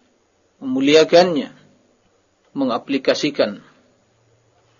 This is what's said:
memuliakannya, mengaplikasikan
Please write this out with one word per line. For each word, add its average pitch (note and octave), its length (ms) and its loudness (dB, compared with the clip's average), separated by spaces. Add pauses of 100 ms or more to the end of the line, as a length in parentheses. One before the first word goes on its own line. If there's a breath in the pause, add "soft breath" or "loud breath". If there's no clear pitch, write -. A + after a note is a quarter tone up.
(600)
memuliakannya, D3+ 880 2 (1040)
mengaplikasikan B2+ 1120 -4 (1160)